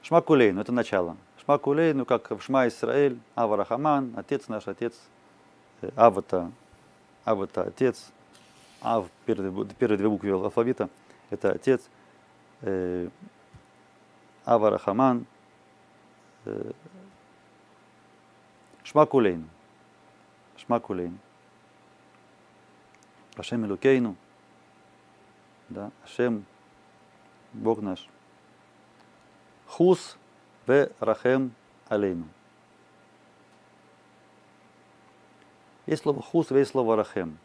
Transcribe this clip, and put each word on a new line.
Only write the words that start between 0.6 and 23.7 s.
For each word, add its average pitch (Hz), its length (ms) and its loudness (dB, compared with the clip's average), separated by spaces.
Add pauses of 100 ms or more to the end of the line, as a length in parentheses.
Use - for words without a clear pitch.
это 107 100 -6
начало. 98 460 0 (280)
Шма 143 140 2
Кулейну, 143 480 0
как - 240 -2
в 107 100 -6
Шма 131 280 2
Исраэль, 123 500 -2 (160)
Ава 107 220 0
Рахаман, 131 600 -2
Отец 135 300 -6
наш, 107 220 -8
Отец, 113 260 -6 (880)
э, 98 160 -8
Ава-то, 95 560 2 (720)
Ава-то 98 380 -2
Отец, 117 500 -4 (680)
Ав, 110 280 -2 (180)
первые, 98 480 -4
первые 107 240 0
две 101 100 0
буквы 104 220 -2
алфавита, 104 580 -2 (420)
"Это 98 200 -2
Отец", - 380 0 (720)
э, 90 480 -4 (1400)
"Ава 110 260 4
Рахаман", 120 560 0 (1160)
э, - 280 -10 (2000)
Шма 151 220 4
Кулейну. 95 420 2 (1080)
Шма - 220 -2
Кулейну. 90 400 -8 (2250)
Ашем 113 320 -6
Элокейну. 113 480 2 (1500)